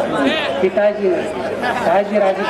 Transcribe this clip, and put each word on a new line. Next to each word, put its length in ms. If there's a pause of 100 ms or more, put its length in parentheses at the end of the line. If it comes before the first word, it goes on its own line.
(600)
पिताजी 480 (520)
शाहजी 580
राजे 300